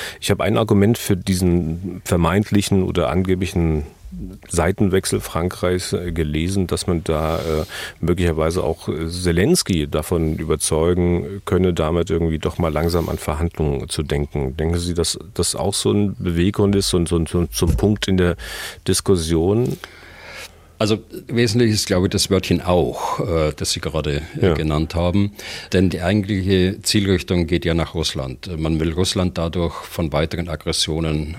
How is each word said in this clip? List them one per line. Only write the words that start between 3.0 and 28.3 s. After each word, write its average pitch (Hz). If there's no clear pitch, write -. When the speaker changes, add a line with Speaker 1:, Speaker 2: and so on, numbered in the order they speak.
Speaker 1:
angeblichen 87
Seitenwechsel 92
Frankreichs, 90
äh, 87
gelesen, 82
dass 87
man 85
da, 80
äh, 78
möglicherweise 85
auch, -
äh, 82
Zelensky 90
davon 80
überzeugen 87
könne, 92
damit 82
irgendwie 82
doch 76
mal 85
langsam 82
an 78
Verhandlungen 76
zu -
denken. 71
Denken 82
Sie, 87
dass 82
das -
auch 98
so -
ein 104
Beweggrund 95
ist -
und 85
so 87
ein, 82
so 87
ein, 85
so -
ein 82
Punkt 101
in 95
der 87
Diskussion? 92
Speaker 2:
Also 107
wesentlich 117
ist, 104
glaube 95
ich, -
das -
Wörtchen 90
auch, 85
äh, 80
das -
Sie -
gerade, 73
äh, 98
Speaker 1:
Ja. 85
Speaker 2:
genannt 78
haben. 90
Denn 92
die 82
eigentliche 95
Zielrichtung 92
geht 82
ja 82
nach 82
Russland. 71